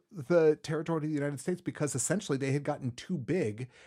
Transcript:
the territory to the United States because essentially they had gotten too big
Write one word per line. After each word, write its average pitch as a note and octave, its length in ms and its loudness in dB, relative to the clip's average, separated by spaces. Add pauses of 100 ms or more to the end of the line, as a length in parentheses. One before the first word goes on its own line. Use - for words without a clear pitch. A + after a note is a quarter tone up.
(120)
the D#3+ 500 6
territory D#3+ 400 -2
to D3+ 60 -2
the D#3 60 0
United C#3+ 260 -2
States F3+ 220 -2
because - 340 -2
essentially - 420 0
they C3+ 140 0
had C#3+ 120 0
gotten C#3 280 -4
too - 260 -6
big B2+ 520 -2 (180)